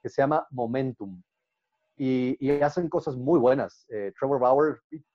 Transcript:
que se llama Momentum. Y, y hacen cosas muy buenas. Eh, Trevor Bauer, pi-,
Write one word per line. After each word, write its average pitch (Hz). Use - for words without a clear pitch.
que 127
se -
llama 147
Momentum. 120
Y, 131
y 143
hacen 156
cosas 156
muy 135
buenas. 123
Eh, 104
Trevor 135
Bauer, 135
pi-, 156